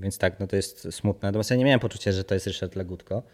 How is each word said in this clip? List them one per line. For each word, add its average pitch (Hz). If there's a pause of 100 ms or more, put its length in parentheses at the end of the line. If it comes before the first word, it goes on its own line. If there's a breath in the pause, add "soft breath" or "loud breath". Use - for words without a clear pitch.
Więc 98
tak, 92
no 95
to 98
jest -
smutne. -
Natomiast 104
ja 127
nie 127
miałem 131
poczucia, 101
że 95
to -
jest 92
Ryszard 92
Legutko, 95 (100)